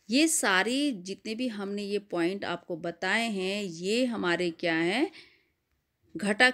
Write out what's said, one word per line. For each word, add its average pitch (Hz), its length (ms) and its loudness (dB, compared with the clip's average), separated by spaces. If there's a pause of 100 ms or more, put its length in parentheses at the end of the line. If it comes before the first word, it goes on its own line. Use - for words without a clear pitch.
ये 285 180 6
सारी 247 640 2
जितने 196 440 -8
भी 254 120 -2
हमने 202 360 -4
ये 202 160 -2
पॉइंट 185 460 -2
आपको 175 320 -6
बताए 190 520 -2
हैं, 196 340 -2
ये 190 420 0
हमारे 180 460 0
क्या 165 240 -2
हैं? 202 360 0 (1080)
घटक 247 360 4